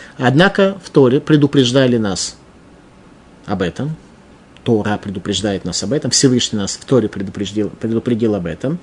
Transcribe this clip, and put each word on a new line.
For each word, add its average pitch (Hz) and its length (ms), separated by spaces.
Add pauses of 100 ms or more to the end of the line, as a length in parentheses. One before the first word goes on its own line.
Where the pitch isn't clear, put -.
(180)
Однако 190 640
в - 60
Торе 135 300
предупреждали 135 800
нас 101 400 (1080)
об 95 160
этом – 131 340 (680)
Тора 104 340
предупреждает 98 680
нас 90 180
об 98 80
этом, 139 200
Всевышний 123 480
нас 98 200
в - 60
Торе 110 240
предупредил, 98 600
предупредил 113 680
об 87 100
этом, 110 380